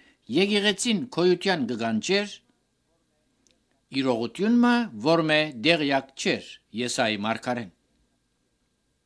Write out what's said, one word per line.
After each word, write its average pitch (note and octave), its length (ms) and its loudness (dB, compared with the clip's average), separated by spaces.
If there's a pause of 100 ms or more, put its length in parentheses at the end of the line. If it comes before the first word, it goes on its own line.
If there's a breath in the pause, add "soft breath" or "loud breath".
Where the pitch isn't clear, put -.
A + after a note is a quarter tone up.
(300 soft breath)
եկեղեցին G3+ 680 0 (100)
գոյության F3+ 600 0
կգանչեր, A#2 640 -2 (1600)
իրողությունը, C3+ 800 2 (340)
որ E3 180 4
մե D#3 140 2 (260)
դեղյակ C#3+ 480 2
չէր B2+ 380 -4 (260)
Եսայի A#2 480 -2
մարգարեն։ A2+ 460 -4 (1400)